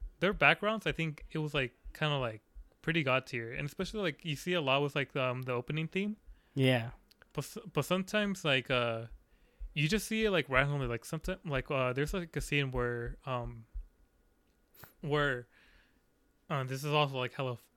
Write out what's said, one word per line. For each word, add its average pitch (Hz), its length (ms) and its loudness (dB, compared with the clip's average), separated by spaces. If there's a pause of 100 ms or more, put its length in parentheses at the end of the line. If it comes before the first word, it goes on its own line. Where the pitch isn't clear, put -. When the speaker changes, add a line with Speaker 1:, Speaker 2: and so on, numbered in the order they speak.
(200)
Speaker 1:
their 190 120 4
backgrounds, 185 540 4
I 151 60 2
think 160 380 -2
it 156 80 -4
was, 151 160 -2
like, 131 200 0 (200)
kinda, 151 240 0
like, 113 240 -4 (400)
pretty 165 200 2
god 131 240 2
tier, 117 260 -6
and 143 140 -4
especially, 190 340 -4
like, 170 240 -2
you 151 120 -4
see 180 160 -4
a 175 80 2
lot 139 220 4
with, 143 120 -2
like, 139 220 -2
um, 127 260 0
the 127 100 -2
opening 151 360 -2
theme. 208 280 -2 (380)
Speaker 2:
Yeah. 127 360 4 (420)
Speaker 1:
But 147 120 -6
s-, - 140 -12 (140)
but 147 120 0
sometimes, 190 600 0
like, 135 260 2
uh, 117 360 0 (640)
you 151 160 2
just 208 180 0
see 220 180 0
it, 208 60 4
like, 170 180 2
randomly, 139 380 2
like, 117 180 -2
sometime, 175 400 -6
like, 139 260 -2
uh, 131 240 2
there's, 147 180 -2
like, 175 240 -6
a 143 40 -2
scene 139 320 0
where, 120 520 -4
um, 120 400 -6 (1400)
where, 143 460 0 (1040)
uh, 139 160 -2
this 131 200 -6
is 147 80 -2
also, 147 240 4
like, 127 160 -2
hella, 127 260 -4 (180)